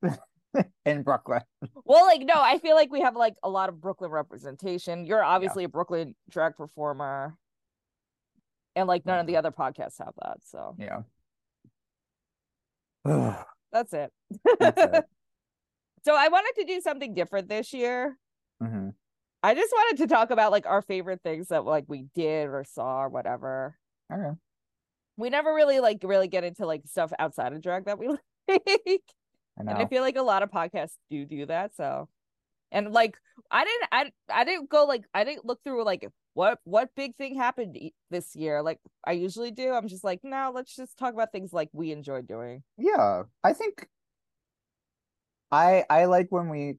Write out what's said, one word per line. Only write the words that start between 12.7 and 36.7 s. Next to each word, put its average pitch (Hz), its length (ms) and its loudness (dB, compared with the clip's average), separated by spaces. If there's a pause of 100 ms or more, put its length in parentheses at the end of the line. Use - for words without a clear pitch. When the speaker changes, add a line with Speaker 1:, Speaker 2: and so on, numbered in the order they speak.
Speaker 1:
<sighs> 127 420 -2 (260)
Speaker 2:
That's 226 200 -2
it. 147 200 -6 (480)
Speaker 1:
That's 339 220 6
it. 320 280 4
Speaker 2:
<laughs> - 40 -20 (880)
So 302 100 6
I 294 140 6
wanted 392 320 4
to 349 60 -4
do 359 160 -4
something 277 320 -4
different 180 340 -2
this 214 240 -6
year. 247 460 -4 (440)
Speaker 1:
Mm-hmm. 104 260 -6 (540)
Speaker 2:
I 208 120 4
just 427 180 0
wanted 440 300 2
to 330 40 2
talk 226 240 4
about, 220 220 4
like, 208 140 2
our 196 160 2
favorite 185 400 -8
things 165 260 -6
that, 156 160 -2
like, 147 240 -2
we 143 140 -10 (120)
did 156 340 -2
or 139 160 -8
saw 131 380 -6
or 135 60 -4
whatever. 131 720 -6 (340)
Speaker 1:
Okay. 165 220 -6 (840)
Speaker 2:
We 240 140 -8
never 302 240 0
really, 285 260 4
like, 214 220 2
really 190 260 2
get 180 160 -2
into, 175 220 -6
like, 156 200 -4
stuff 165 320 -4
outside 139 340 -4
of 156 100 -12
drag 180 240 -6
that 202 120 -4
we 233 100 -6
<laughs> - 400 -8
like. 381 680 0 (440)
Speaker 1:
I - 80 -14
Speaker 2:
And 208 120 -4
I 220 60 0
Speaker 1:
know. - 20 -2
Speaker 2:
feel 254 160 -2
like 254 140 0
a 262 60 0
lot 202 200 2
of 202 80 -2
podcasts 170 460 -6 (140)
do 143 140 -8
do 143 220 -10
that, 170 300 -4
so. 139 320 -6 (640)
And, 208 200 -2
like, 226 260 4 (320)
I 254 140 2
didn't, 466 280 -2
I, 277 200 0 (180)
I - 140 2
didn't 320 260 -4
go, 302 160 6
like, 247 280 -2
I 202 100 2
didn't 285 220 -8
look 247 180 -8
through, 247 200 -4
like, 185 220 -4 (280)
what, 196 300 2
what 214 320 0